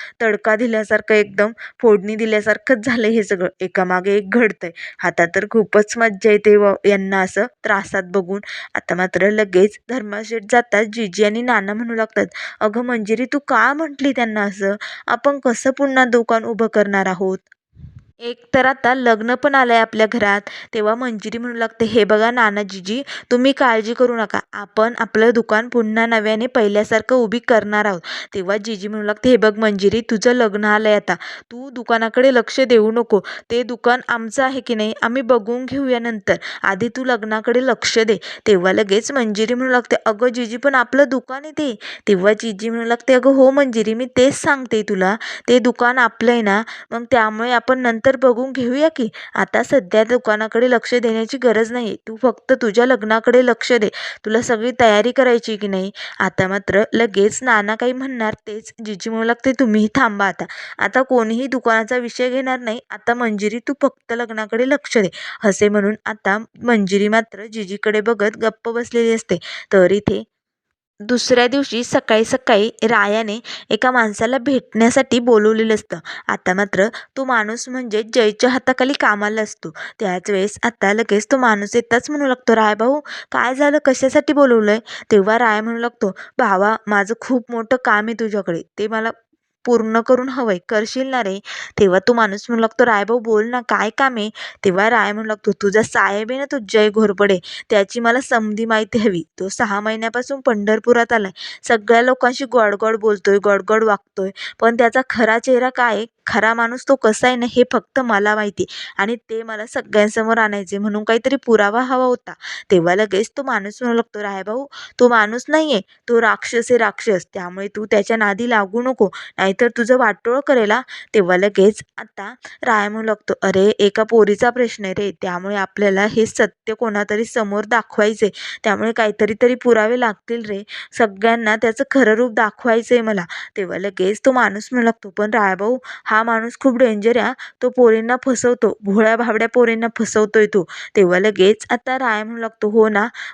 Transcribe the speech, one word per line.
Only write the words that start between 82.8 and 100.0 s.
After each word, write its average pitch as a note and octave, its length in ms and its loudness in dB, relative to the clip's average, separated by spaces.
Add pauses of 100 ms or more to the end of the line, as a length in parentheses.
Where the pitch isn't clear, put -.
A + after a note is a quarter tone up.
काय B3 240 0
झालं? C#4+ 300 2
कशासाठी C#4 480 2
बोलवलंय?" A3+ 460 4 (320)
तेव्हा G#3+ 280 4
राय G#3+ 220 0
म्हणू A#3 180 -6
लागतो, A#3 320 -4 (260)
"भावा, G#3 380 2 (120)
माझं G#3 340 0
खूप B3 300 -4
मोठं A3+ 340 -2
काम G#3+ 200 2
आहे A#3 140 -6
तुझ्याकडे, G3 420 -4 (180)
ते G#3+ 80 -2
मला A3 240 -4 (540)
पूर्ण A3+ 360 2
करून B3+ 280 0
हवंय, A#3+ 280 -2 (120)
करशील A#3 380 -2
ना B3+ 160 -4
रे?" G3 140 -6 (420)
तेव्हा F#3+ 280 4
तो B3 60 4
माणूस G#3 360 -2
म्हणू A#3 120 0
लागतो, A3+ 240 0
"राय G#3 200 2
भाऊ A#3 140 0
बोल A3 300 0
ना, B3 100 -4 (100)
काय G3+ 280 0
काम C4 200 0
आहे?" G#3 120 -4 (360)
तेव्हा G3 240 2
राय G#3 220 2
म्हणू A3 160 -8
लागतो, G#3+ 240 -2 (100)
"तुझा G3+ 220 2
साहेब G#3+ 480 -2
आहे C4 80 -6
ना C#4 120 -6
तो C#4+ 60 -2 (120)
जय G#3+ 200 4
घोरपडे, G3+ 500 2 (300)
त्याची G3+ 300 0
मला A#3 220 2
समधी A3 440 -2
माहिती A3 340 -2
हवी. F#3+ 240 0 (160)
तो F#3+ 100 -6
सहा G3+ 300 -4
महिन्यापासून A3+ 640 -6